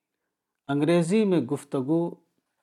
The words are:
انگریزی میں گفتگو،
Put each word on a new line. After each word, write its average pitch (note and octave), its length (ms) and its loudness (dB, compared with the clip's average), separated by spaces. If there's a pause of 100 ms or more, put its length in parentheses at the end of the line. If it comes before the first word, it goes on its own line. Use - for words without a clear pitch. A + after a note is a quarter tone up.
(680)
انگریزی E3+ 580 2
میں F3 160 2
گفتگو، D3 760 -4 (460)